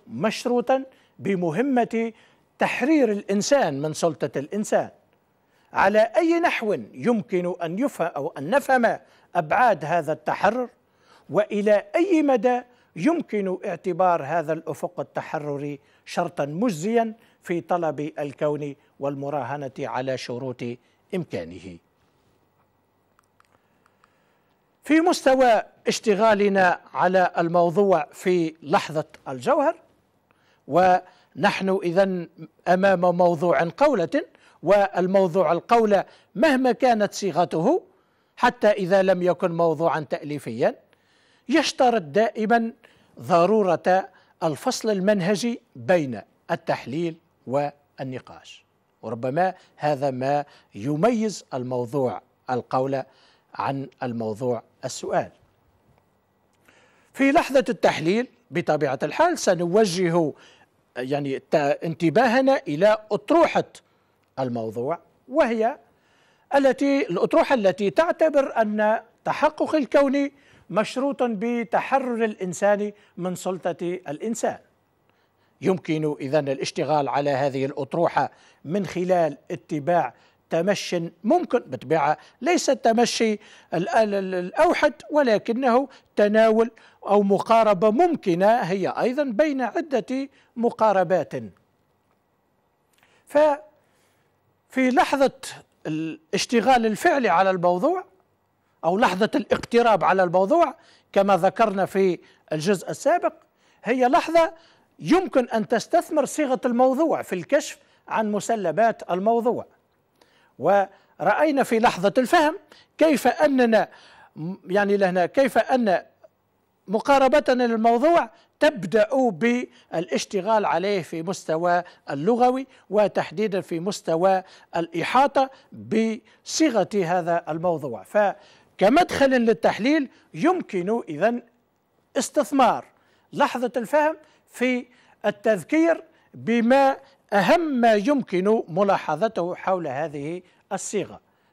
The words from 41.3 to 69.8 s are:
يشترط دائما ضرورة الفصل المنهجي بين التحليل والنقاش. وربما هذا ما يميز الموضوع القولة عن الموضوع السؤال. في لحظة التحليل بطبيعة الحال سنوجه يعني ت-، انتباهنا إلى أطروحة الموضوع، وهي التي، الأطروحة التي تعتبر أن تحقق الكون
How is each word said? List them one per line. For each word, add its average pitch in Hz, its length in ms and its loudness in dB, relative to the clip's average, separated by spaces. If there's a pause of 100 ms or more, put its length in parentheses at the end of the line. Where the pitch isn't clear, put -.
يشترط 247 540 2
دائما 226 680 0 (480)
ضرورة 185 880 2 (340)
الفصل 214 480 -4
المنهجي 202 680 0 (160)
بين 127 440 -2 (300)
التحليل 165 640 -6 (300)
والنقاش. 131 1200 -8 (380)
وربما 131 520 -4 (220)
هذا 143 340 -2
ما 139 340 -2 (300)
يميز 185 680 -2 (100)
الموضوع 123 680 -4 (280)
القولة 131 540 -4 (500)
عن 135 340 -6 (140)
الموضوع 113 600 -4 (220)
السؤال. 131 460 -6 (1800)
في 277 200 2
لحظة 277 360 2
التحليل 196 600 0 (220)
بطبيعة 147 520 -2
الحال 302 360 0
سنوجه 175 920 0 (640)
يعني 135 420 -4
ت-، - 160 -4
انتباهنا 175 1160 2
إلى 202 300 2 (140)
أطروحة 302 520 2 (720)
الموضوع، 120 600 -6 (300)
وهي 247 500 0 (760)
التي، 277 520 2
الأطروحة 254 480 2
التي 196 360 0
تعتبر 311 720 2
أن 214 380 0 (240)
تحقق 302 500 -2
الكون 277 560 2 (400)